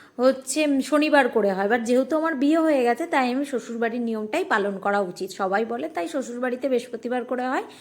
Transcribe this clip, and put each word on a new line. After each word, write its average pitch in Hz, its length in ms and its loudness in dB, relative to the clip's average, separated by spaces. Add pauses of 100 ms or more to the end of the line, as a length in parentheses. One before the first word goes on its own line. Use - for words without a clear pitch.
(160)
হচ্ছে 269 640 2
শনিবার 294 460 4
করে 202 240 2
হয়, 190 140 0
এবার 233 180 2
যেহেতু 254 320 2
আমার 320 180 0
বিয়ে 285 240 2
হয়ে 311 240 4
গেছে, 240 240 0
তাই 262 280 0
আমি 285 100 -2
শ্বশুরবাড়ির 233 560 -4
নিয়মটাই 226 440 -2
পালন 202 340 0
করা 202 220 0
উচিত, 180 300 -6
সবাই 196 340 -2
বলে, 240 240 -6
তাই 339 200 -6
শ্বশুরবাড়িতে 247 600 -4
বৃহস্পতিবার 240 560 -2
করে 247 220 -4
হয়, 311 180 -2 (160)